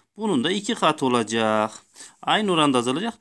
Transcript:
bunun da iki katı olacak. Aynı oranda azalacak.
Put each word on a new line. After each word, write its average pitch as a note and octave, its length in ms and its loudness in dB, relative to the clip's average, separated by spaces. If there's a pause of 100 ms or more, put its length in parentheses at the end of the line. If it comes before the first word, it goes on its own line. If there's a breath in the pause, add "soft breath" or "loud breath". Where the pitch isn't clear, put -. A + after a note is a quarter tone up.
(160 loud breath)
bunun F#3+ 280 -2
da E3 60 0
iki G#3 240 -2
katı D3+ 320 0
olacak. A2 680 0 (500 loud breath)
Aynı F#3+ 300 0
oranda D3 260 4
azalacak. C#3 420 -2